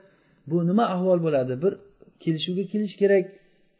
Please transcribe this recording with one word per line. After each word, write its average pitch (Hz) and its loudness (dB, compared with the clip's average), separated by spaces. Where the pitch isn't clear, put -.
bu 156 -2
nima 190 2
ahvol 180 0
bo'ladi? 131 0
Bir 190 0
kelishuvga 180 -4
kelish 208 -6
kerak, 196 4